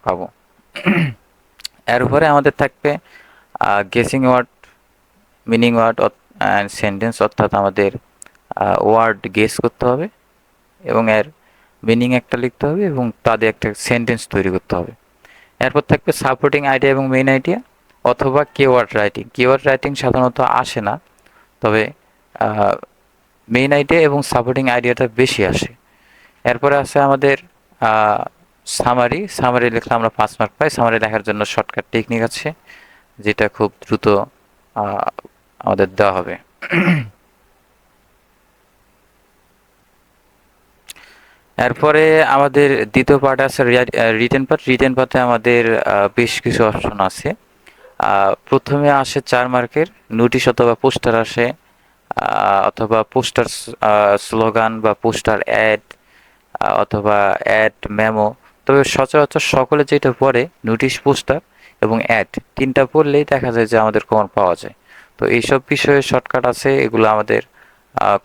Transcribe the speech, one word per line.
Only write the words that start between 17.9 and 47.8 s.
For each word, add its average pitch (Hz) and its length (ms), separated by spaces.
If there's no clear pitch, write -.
অথবা 139 400
কিওয়ার্ড 127 520
রাইটিং। 107 280
কিওয়ার্ড 131 320
রাইটিং 139 280
সাধারণত 127 460
আসে 127 400
না, 104 200
তবে, 110 320
আহ, 107 340
মেইন 131 240
আইডিয়া 143 280
এবং 147 220
সাপোর্টিং 127 480
আইডিয়াটা 123 380
বেশি 113 380
আসে। - 280
এরপরে 139 320
আছে 139 240
আমাদের, 139 360
আহ, 110 440
সামারি। 123 600
সামারি 123 420
লিখলে 117 240
আমরা 113 140
পাঁচ - 320
মার্ক 107 180
পাই। 151 120
সামারি 113 300
লেখার 110 220
জন্য 104 220
শর্টকাট - 460
টেকনিক 113 320
আছে, 151 300
যেটা 104 300
খুব 107 240
দ্রুত, - 220
আহ, 101 340
আমাদের 98 360
দেওয়া 101 180
হবে। 90 240
<clears throat> 175 420
এরপরে 151 680
আমাদের 135 640
দ্বিতীয় 135 280
পার্ট 135 220
আছে 135 240
রিয়া-, 120 340
আহ, 113 120
রিটেন 120 340
পার্ট। 151 240
রিটেন 131 260
পার্টে 131 240
আমাদের, 120 640
আহ, 101 340
বেশ 120 240
কিছু 117 240
অপশন 104 360
আছে। 98 320